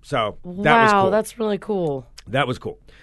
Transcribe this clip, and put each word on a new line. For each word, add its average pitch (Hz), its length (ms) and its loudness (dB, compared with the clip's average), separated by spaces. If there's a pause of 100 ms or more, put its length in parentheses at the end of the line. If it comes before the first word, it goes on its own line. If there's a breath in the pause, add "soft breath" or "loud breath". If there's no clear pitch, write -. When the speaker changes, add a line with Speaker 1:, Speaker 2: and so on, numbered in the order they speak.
Speaker 1:
So 113 420 -4
that 180 40 -12 (340)
was 220 100 4
Speaker 2:
Wow, 196 100 4
Speaker 1:
cool. 190 100 2
Speaker 2:
that's 214 260 -2
really 208 200 -2
cool. 165 480 -4 (220)
Speaker 1:
That 127 200 0
was 127 100 -4
cool. - 220 -12 (220 soft breath)